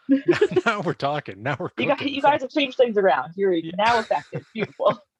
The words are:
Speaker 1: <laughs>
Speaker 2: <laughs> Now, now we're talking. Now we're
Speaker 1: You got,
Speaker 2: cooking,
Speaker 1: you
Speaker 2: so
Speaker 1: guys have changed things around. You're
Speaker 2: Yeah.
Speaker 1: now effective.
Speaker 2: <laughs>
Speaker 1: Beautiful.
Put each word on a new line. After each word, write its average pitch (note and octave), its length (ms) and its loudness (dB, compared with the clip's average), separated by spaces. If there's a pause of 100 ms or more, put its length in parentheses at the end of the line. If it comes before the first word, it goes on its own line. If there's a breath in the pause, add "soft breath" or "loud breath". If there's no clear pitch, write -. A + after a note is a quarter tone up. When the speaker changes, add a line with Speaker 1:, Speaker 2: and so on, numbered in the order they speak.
Speaker 1:
<laughs> - 60 -14
Speaker 2:
<laughs> C4+ 180 2
Now, F4 100 2 (280)
now G#3 160 0
we're D3+ 120 -2
talking. C#3 480 -6
Now C3+ 180 -2
we're F3 180 -6
Speaker 1:
You B3 100 -2
got, - 100 0
Speaker 2:
cooking, C#4 160 -6
Speaker 1:
you C4+ 80 -6
Speaker 2:
so C#4+ 80 4
Speaker 1:
guys D4 140 2
have B3+ 80 -10
changed C#4 260 -2
things A#3+ 200 2
around. E3 380 2
You're G3 180 0
Speaker 2:
Yeah. E3 240 -2
Speaker 1:
now A3+ 220 2
effective. F3+ 500 -6
Speaker 2:
<laughs> - 40 -20
Speaker 1:
Beautiful. G#3+ 460 -2 (200)